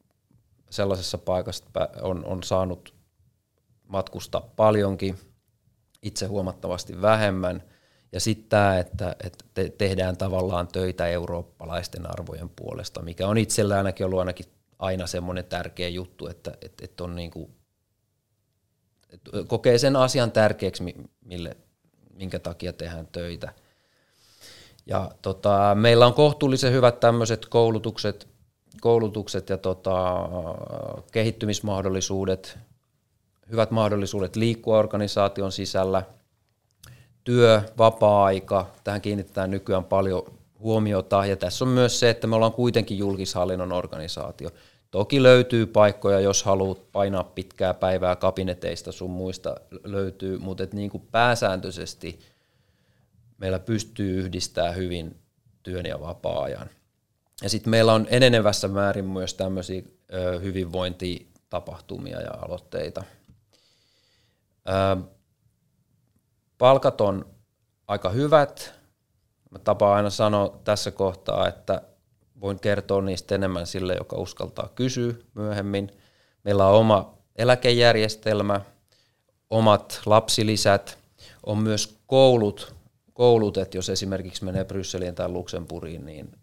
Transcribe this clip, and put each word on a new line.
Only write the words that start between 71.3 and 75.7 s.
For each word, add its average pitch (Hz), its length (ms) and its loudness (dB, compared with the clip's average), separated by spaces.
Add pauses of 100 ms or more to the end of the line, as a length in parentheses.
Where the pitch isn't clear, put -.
että - 340 -6 (580)
voin 98 200 -6
kertoa 98 420 0
niistä 95 320 -4
enemmän 92 320 -4
sille, 92 280 -6
joka 82 220 -8
uskaltaa - 580 -10
kysyä 123 400 -4 (200)
myöhemmin. 101 560 -4 (540)